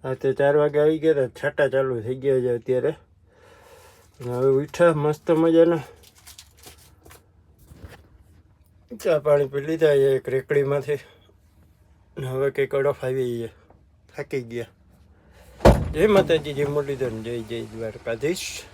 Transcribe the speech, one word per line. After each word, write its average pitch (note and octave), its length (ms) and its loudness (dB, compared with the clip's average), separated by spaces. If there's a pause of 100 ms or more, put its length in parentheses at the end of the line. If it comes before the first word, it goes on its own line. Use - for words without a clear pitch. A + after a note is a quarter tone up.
રાતે C3 280 -2
ચાર C#3 240 4
વાગે D3 240 2
આવી D#3 180 2
ગયા D#3+ 140 2
હતા, C3 280 -2
છાંટા C#3+ 280 0
ચાલુ C3 320 -2
થઈ A#2 140 -6
ગયા C3 260 0
છે B2 140 -2
અત્યારે. B2+ 420 -4 (1200)
અને A#2+ 120 -8
હવે B2+ 160 2
ઉઠ્યા D3 440 2
મસ્ત D3+ 380 -2
મજાના. E3 480 6 (3250)
ચા D#3 180 2
પાણી C#3+ 240 2
પી C#3 160 -6
લીધા D#3 340 2
છે C3+ 200 4
એક C3 140 -4
રેકડીમાંથી. C#3 680 -2 (1160)
ને C3+ 100 -10
હવે C3 240 -2
કંઈક C3+ 240 -4
અડફ C#3 300 0
આવી B2+ 360 -4
છે, A2+ 100 -10 (680)
થાકી C#3 260 -8
ગયા. A#2 240 -10 (1300)
જય E3+ 160 2
માતાજી, E3 440 2
જય C#3+ 160 -4
મુરલીધર, C#3 420 -4
જય A2 280 -8
જય A2+ 280 -10
દ્વારકાધીશ. A2+ 1080 -8